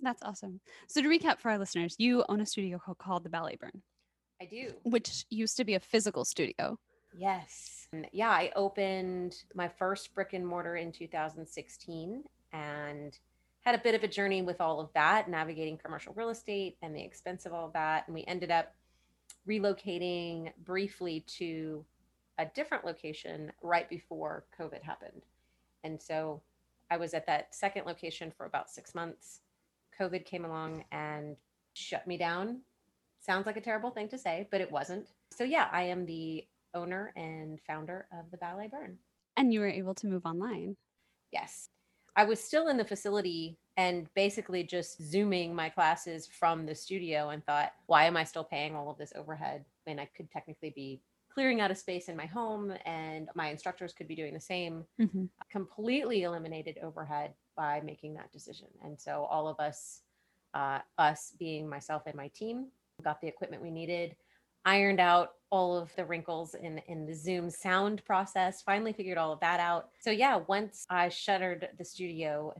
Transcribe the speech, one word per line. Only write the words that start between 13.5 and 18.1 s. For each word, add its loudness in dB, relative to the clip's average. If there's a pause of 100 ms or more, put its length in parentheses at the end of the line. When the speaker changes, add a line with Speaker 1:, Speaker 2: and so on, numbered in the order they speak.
Speaker 2:
had 6
a 0
bit 6
of 2
a 0
journey 2
with -2
all 2
of -8
that, 6
navigating -2
commercial -10
real -2
estate -6
and -8
the -8
expense -10
of -8
all -6
of -10
that. 2
And -8